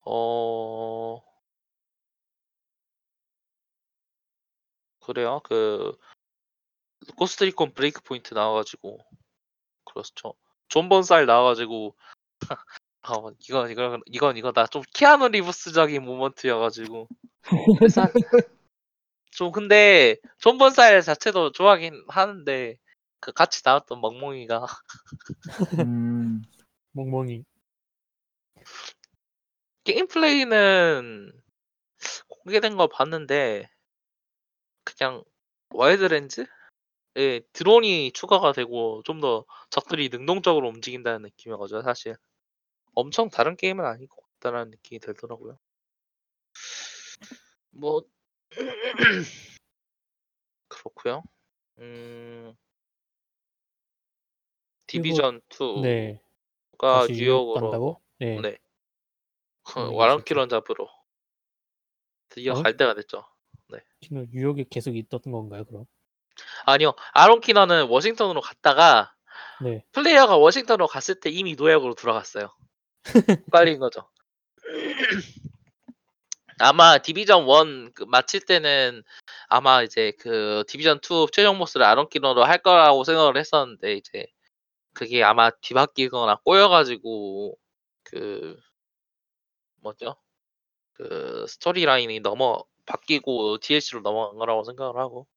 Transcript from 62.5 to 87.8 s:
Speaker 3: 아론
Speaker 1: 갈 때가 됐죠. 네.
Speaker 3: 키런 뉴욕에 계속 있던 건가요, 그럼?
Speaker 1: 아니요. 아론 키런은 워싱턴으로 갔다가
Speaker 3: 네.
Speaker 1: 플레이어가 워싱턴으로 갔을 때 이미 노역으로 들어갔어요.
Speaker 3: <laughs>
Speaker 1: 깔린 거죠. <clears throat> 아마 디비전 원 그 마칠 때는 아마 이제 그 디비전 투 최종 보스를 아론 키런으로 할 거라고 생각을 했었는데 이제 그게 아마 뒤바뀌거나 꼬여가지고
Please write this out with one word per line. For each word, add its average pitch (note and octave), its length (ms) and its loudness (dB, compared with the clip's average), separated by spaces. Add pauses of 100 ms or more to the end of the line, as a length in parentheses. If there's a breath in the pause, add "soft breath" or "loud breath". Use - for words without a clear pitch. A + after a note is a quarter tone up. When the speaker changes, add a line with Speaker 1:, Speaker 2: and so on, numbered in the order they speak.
Speaker 3:
아론 C#3+ 100 -4
Speaker 1:
갈 - 140 0
때가 A#2+ 180 0
됐죠. G#2 300 -16 (440)
네. A2+ 100 -20 (220)
Speaker 3:
키런 C3+ 300 -14
뉴욕에 C3+ 380 -6
계속 A#2+ 260 -8
있던 A2+ 280 -10
건가요, A2 420 -12
그럼? A2 200 -20 (800 loud breath)
Speaker 1:
아니요. C#3 280 4 (200 loud breath)
아론 G#3+ 280 8
키런은 F3 460 4
워싱턴으로 F3 540 0
갔다가 C#3 720 4 (480 loud breath)
Speaker 3:
네. A#2+ 300 -8
Speaker 1:
플레이어가 C4+ 460 4
워싱턴으로 F#3 500 4
갔을 C#3 320 -8
때 D#3 100 -6
이미 E3+ 260 -8
노역으로 C#3 400 2
들어갔어요. A2 580 -8 (500)
Speaker 3:
<laughs> - 480 2
Speaker 1:
깔린 E3 280 6
거죠. B2 300 -8 (460)
<clears throat> - 960 -10 (1080)
아마 D#3 400 8
디비전 F#3 460 2
원 C3+ 480 4
그 - 100 -16
마칠 B2+ 420 0
때는 C#3 580 0 (460 loud breath)
아마 C3 340 4
이제 A2 360 -2
그 G#2+ 480 -4
디비전 D3 340 0
투 E3 300 -2
최종 G3+ 280 2
보스를 C3+ 260 0
아론 B2+ 240 4
키런으로 C3 360 4
할 F3 160 2
거라고 D#3 420 6
생각을 D3+ 340 2
했었는데 B2+ 580 -4
이제 - 300 -14 (680)
그게 A#2+ 300 -2
아마 A2+ 260 4
뒤바뀌거나 B2 960 -2
꼬여가지고 A2+ 1120 2 (460)